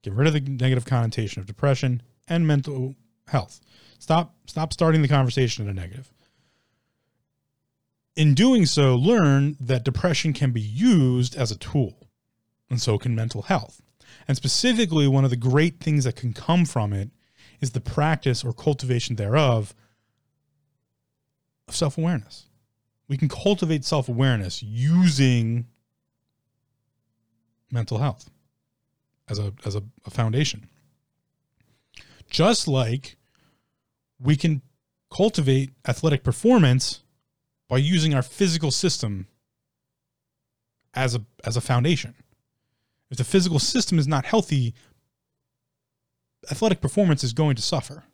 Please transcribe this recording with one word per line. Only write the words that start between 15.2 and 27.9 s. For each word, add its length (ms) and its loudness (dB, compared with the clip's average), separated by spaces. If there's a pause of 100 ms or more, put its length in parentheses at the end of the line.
of 60 0
the 40 -2
great 440 0
things 260 0
that 100 -4
can 180 -6
come 320 0
from 280 -4
it 160 -6 (500)
is 120 -4
the 100 -6
practice 640 -2
or 100 -4
cultivation 640 -2
thereof 580 0 (1900)
of 80 -14
self-awareness. 680 -4 (640)
We 80 -2
can 100 0
cultivate 560 -2
self-awareness 800 -2
using 1000 2 (2000)
mental 260 -4